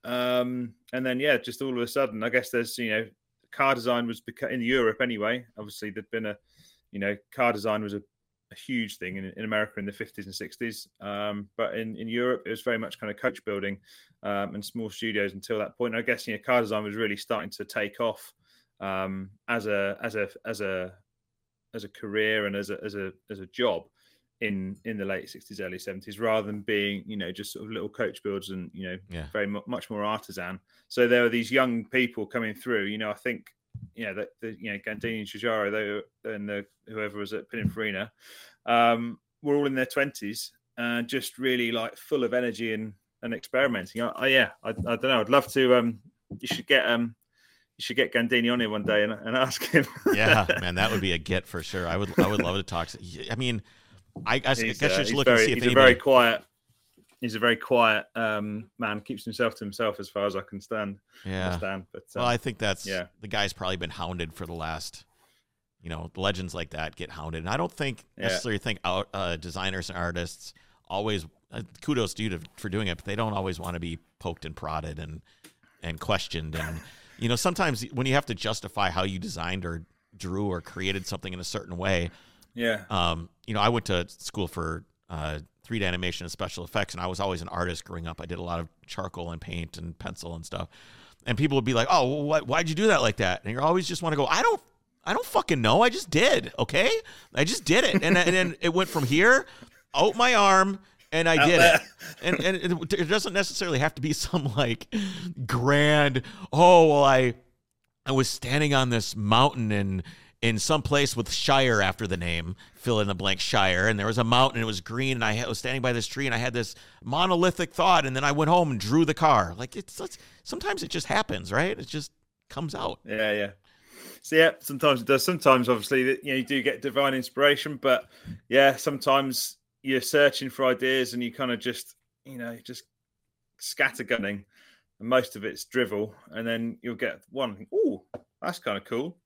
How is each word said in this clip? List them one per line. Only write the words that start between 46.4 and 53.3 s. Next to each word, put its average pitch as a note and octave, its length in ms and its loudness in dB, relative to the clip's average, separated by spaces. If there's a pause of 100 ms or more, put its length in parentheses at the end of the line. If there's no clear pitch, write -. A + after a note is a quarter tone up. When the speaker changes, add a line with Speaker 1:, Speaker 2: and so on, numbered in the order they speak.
Speaker 1:
should - 200 -6
get, C3+ 180 4
um, A#2 300 0 (640)
you - 60 -12
should - 120 -6
get C3 180 0
Gandini A#2 380 2
on B2 80 0
here A2+ 100 0
one G#2+ 140 -4
day G#2+ 200 4
and, G#2+ 100 -2
and A2 220 -6
ask - 280 0
him. C#3+ 220 4 (140)
<laughs> - 140 2
Speaker 2:
Yeah, G#2+ 320 6 (140)
man, F2 160 -2
that G#2+ 160 2
would G#2 100 0
be F#2 120 0
a E2+ 40 -2
get F2 300 -2
for E2+ 160 -8
sure. F2+ 240 -4
I E2+ 100 -2
would, F#2+ 220 -2
I F2+ 80 4
would G#2 140 0
love F2+ 160 -2
to F#2+ 60 -4
talk E2+ 260 -4
to, - 420 -14